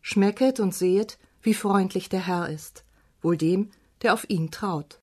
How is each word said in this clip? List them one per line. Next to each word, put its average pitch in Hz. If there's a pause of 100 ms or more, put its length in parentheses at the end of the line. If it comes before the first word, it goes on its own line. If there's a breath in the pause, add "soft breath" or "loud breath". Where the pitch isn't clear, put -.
„Schmecket 208
und 190
sehet, 190 (240 soft breath)
wie 220
freundlich 196
der 185
Herr 175
ist, - (360)
wohl 170
dem, 180 (320 soft breath)
der 214
auf -
ihn 160
traut.“ 165